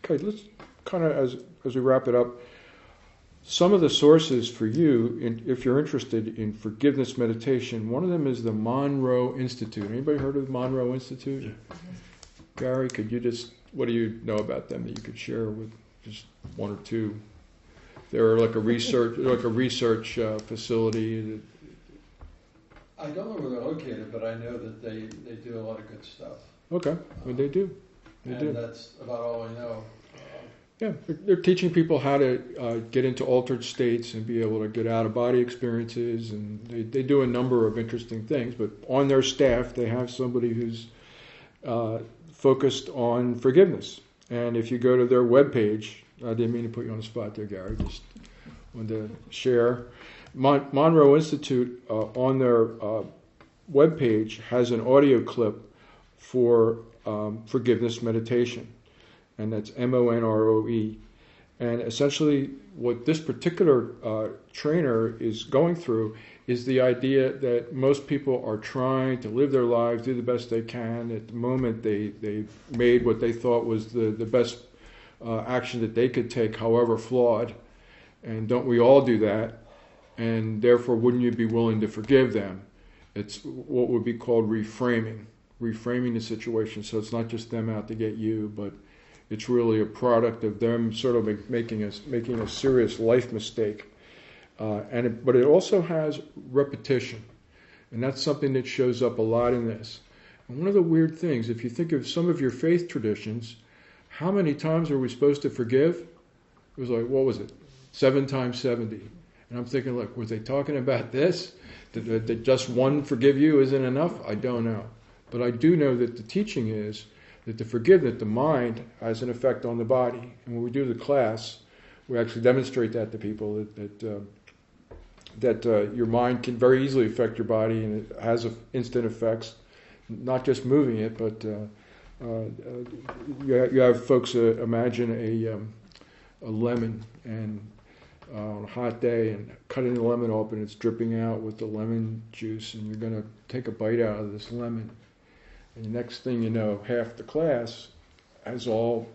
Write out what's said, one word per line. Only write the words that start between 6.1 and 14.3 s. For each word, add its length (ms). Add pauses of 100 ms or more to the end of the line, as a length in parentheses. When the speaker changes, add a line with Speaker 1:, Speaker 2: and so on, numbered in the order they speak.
Speaker 1:
in 160
forgiveness 640
meditation, 720
one 140
of 80
them 160
is 160
the 80
Monroe 840
Institute. 540
Anybody 300
heard 160
of 100
the 60
Monroe 420
Institute? 500
Speaker 2:
Yeah. 320 (840)
Speaker 1:
Gary, 320
could 220
you 80
just, 340 (180)
what 160
do 60
you 300
know 120